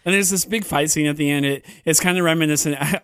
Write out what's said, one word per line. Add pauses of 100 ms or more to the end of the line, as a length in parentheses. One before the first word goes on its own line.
And
there's
this
big
fight
scene
at
the
end.
It, (200)
it's
kinda
reminiscent.
<laughs>
I,